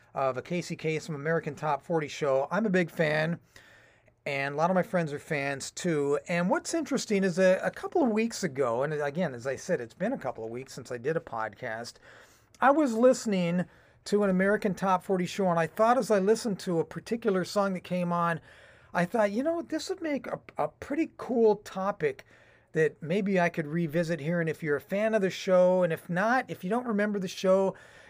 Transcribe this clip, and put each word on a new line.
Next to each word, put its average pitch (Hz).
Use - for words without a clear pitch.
of 135
a 127
Casey 170
Kasem 156
American 156
Top 147
forty 160
show. 135
I'm 202
a 208
big 180
fan, 156
and 139
a -
lot 160
of 185
my 185
friends 170
are 143
fans 139
too. 147
And 180
what's 330
interesting 247
is 180
a, 185
a 185
couple 381
of 262
weeks 220
ago, 127
and 151
again, 143
as 117
I 135
said, 120
it's 117
been 214
a 233
couple 123
of 113
weeks 127
since 131
I 127
did 143
a -
podcast, 113
I 254
was 285
listening 196
to 208
an 196
American 196
Top 185
forty 180
show, 190
and 170
I 160
thought 226
as 202
I 214
listened 208
to 175
a 156
particular 190
song 196
that 175
came 175
on, 170
I 175
thought, 208
you 226
know, 330
this 302
would 370
make 294
a, -
a 147
pretty 285
cool 226
topic 190
that 156
maybe 190
I 170
could 165
revisit 165
here. 165
And 160
if 156
you're 147
a -
fan 214
of 220
the 190
show, 185
and 170
if -
not, 220
if 165
you 180
don't 247
remember 208
the 185
show, 190